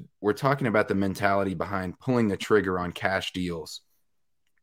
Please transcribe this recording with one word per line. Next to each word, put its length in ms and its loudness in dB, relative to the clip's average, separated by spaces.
we're 100 4
talking 340 0
about 220 2
the 60 2
mentality 580 0
behind 480 -6
pulling 280 2
the 100 -2
trigger 400 2
on 120 -4
cash 440 -2
deals, 480 -6